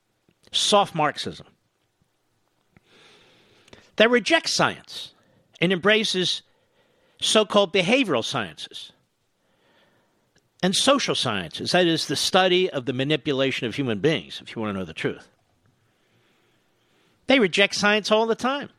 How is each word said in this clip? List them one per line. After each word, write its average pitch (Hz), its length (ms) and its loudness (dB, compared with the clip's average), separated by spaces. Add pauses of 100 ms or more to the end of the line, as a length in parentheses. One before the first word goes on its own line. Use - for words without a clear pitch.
(540)
soft - 420 2
Marxism, 147 520 -4 (2500)
that 220 120 6
rejects 247 440 0
science - 600 -2 (460)
and 175 140 0
embraces 190 680 0 (760)
so-called 202 540 2
behavioral 190 500 2
sciences - 720 -8 (1700)
and 185 140 0
social 262 400 2
sciences, 104 560 -4
that 180 160 4
is, 160 200 0
the 139 100 -4
study 185 520 2
of 131 160 -6
the 131 60 -2
manipulation 135 760 -2
of 107 100 -4
human 120 240 -2
beings, 113 420 -2
if - 120 -18
you 117 80 -8
want 107 120 -4
to 98 60 -6
know 95 40 -6
the - 100 -12
truth. - 360 -8 (2000)
They 269 120 6
reject 196 360 2
science 208 360 0
all 220 140 2
the 226 100 -2
time. 262 440 -4